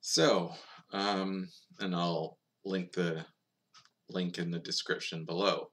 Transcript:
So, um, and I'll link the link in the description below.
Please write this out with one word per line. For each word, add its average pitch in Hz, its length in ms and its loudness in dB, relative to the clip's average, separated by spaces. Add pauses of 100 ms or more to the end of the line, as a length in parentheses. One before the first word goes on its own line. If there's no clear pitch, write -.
So, 98 520 4 (400)
um, 95 560 0 (320)
and 92 140 -2
I'll 85 440 0 (260)
link 95 280 -2
the 82 340 0 (800)
link 90 300 -2
in 85 120 -2
the 85 80 -2
description - 680 -4
below. 87 480 0